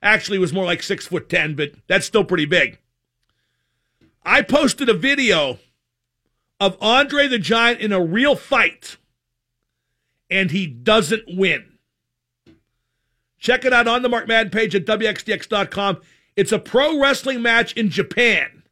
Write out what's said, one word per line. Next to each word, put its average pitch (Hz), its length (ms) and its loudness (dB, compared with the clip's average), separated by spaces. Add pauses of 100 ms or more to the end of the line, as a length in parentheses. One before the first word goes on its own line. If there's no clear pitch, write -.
Actually, 202 360 -2
was 175 120 0
more 185 140 -2
like 175 160 -4
six-foot-ten, 170 720 -4
but 143 180 -6 (120)
that's 190 220 -2
still 202 160 2
pretty 170 220 -2
big. 147 340 0 (1500)
I 226 160 4
posted 285 480 0
a 214 60 4
video 180 640 0 (1000)
of 196 220 4
Andre 277 460 2
the 254 100 -2
Giant 226 440 0
in 208 120 -2
a 185 100 0
real 233 320 2
fight, - 600 -2 (1300)
and 190 220 -2
he 185 160 -2
doesn't 214 600 0
win. 180 500 -2 (1600)
Check 247 260 0
it 254 100 2
out 240 140 4
on 240 140 0
the 254 80 0
Mark 233 180 -4
Madden 226 240 0
page 214 220 -2
at 190 120 -2
W 214 220 -2
X 208 160 -6
D 214 100 -4
X - 120 -8
dot 202 240 -4
com. 196 320 -4 (340)
It's 202 160 0
a 208 80 0
pro 294 400 0
wrestling 269 420 0
match 233 320 0
in 220 160 0
Japan 185 840 -2